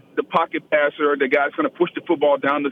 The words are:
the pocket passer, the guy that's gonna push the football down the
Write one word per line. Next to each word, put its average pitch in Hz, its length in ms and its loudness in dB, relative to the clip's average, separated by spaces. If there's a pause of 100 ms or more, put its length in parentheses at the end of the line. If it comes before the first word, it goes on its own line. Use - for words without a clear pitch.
(160)
the 147 80 -2
pocket 165 460 -4
passer, 147 460 0
the 135 120 0
guy 139 160 2
that's 139 100 -6
gonna - 160 -2
push 175 240 -2
the 151 80 -8
football 143 340 2
down 143 280 -2
the 135 80 -2